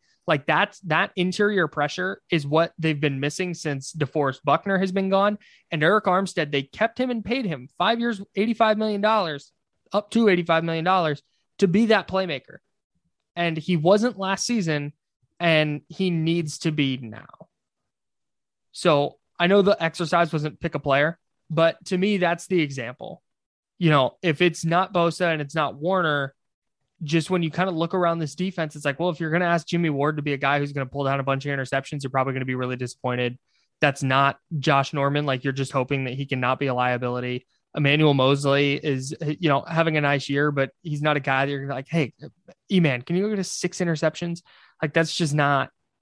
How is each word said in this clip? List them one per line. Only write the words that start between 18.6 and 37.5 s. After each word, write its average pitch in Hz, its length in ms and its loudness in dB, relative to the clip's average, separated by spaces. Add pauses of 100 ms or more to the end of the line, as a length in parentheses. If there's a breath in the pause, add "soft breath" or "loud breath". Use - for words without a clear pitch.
So 147 460 0 (220)
I 175 80 2
know 196 160 6
the 196 180 2
exercise 165 500 0
wasn't 151 280 -4
pick 165 160 -6
a 139 40 -4
player, 147 380 2 (320)
but 165 360 2
to 185 120 -2
me, 196 200 2
that's 170 280 0
the 180 160 0
example. 135 640 -8 (560)
You 170 100 4
know, 135 320 4
if 165 200 0
it's 175 240 2
not 180 280 0
Bosa 170 380 0
and 156 100 -4
it's 143 140 -10
not 143 200 -2
Warner, 151 600 -2 (640)
just 156 280 0
when 180 140 2
you 160 60 -2
kind 180 200 -2
of 175 60 -4
look 165 180 -2
around 170 260 0
this 151 160 -6
defense, 180 400 -6
it's 147 80 -12
like, 139 160 -2
well, 175 100 0
if 160 120 -6
you're 156 100 -2
gonna 175 140 2
ask 170 200 0
Jimmy 170 240 0
Ward 147 280 0
to 147 40 -4
be 147 120 -2
a 135 40 -2
guy 143 220 0
who's 143 140 -4
gonna 139 120 -4
pull 139 200 -6
down 139 160 0
a - 20 -8
bunch 135 220 -2
of 143 120 -4
interceptions, 139 460 -4
you're 135 60 -6
probably 131 240 0
gonna 131 100 -4
be 127 120 -4
really 127 200 -4
disappointed. 123 640 -4 (400)
That's 143 240 2
not 135 340 2 (200)
Josh 139 340 2
Norman. 143 340 0
Like, 131 200 -2
you're 135 80 0
just 135 180 -4
hoping 135 320 -2
that 127 120 -6
he 135 100 -6
can 131 160 -4
not 127 180 0
be 139 80 -2
a 127 60 -2
liability. 123 720 -2 (300)